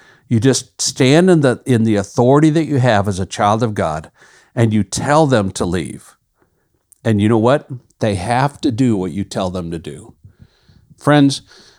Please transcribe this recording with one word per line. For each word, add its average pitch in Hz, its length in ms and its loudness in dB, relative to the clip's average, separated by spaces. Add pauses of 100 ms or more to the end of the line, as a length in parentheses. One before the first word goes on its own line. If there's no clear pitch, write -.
(280)
You 113 120 0
just - 420 -2
stand 151 480 2
in 165 100 4
the, 131 240 0
in 117 200 2
the 110 120 0
authority 131 540 2
that 160 140 0
you 139 160 -2
have 110 260 2
as 95 140 -4
a 92 60 -6
child 110 360 -2
of 113 120 -2
God, 80 360 -6 (440)
and 117 200 0
you 107 80 2
tell 147 440 0
them 110 260 0
to - 120 -6
leave. 85 520 -8 (880)
And 107 160 0
you 104 80 2
know 113 100 2
what? 131 320 0 (300)
They 107 160 0
have 120 460 -2
to 151 80 -2
do 117 260 0
what 92 160 -4
you 95 120 -6
tell 95 260 -6
them 90 200 -8
to 85 80 -8
do. 73 360 -16 (840)
Friends, 143 440 2 (360)